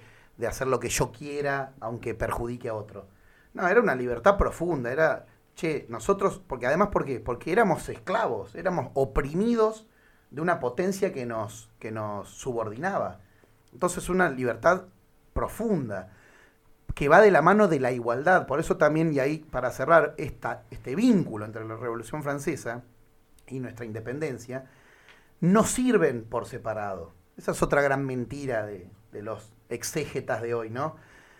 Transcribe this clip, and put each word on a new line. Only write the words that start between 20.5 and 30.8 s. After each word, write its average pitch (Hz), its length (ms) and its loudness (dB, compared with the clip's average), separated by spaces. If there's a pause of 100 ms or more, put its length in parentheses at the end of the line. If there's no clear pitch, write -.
este 123 240 -10
vínculo 165 500 2
entre 110 200 -10
la 113 120 -8
Revolución 117 440 -6
Francesa 143 640 -6 (640)
y 131 120 -10
nuestra 120 260 -10
independencia, 123 800 -8 (760)
no 196 240 6
sirven 170 600 2
por 113 220 -6
separado. 104 680 -8 (240)
Esa - 140 -4
es 165 100 -2
otra 160 200 4
gran 139 240 2
mentira 127 600 -4
de, 95 240 -14 (240)
de 107 80 -10
los 107 320 -12 (160)
exégetas 123 720 -6
de 117 120 -4
hoy, 113 160 -4
¿no? 139 260 -6 (440)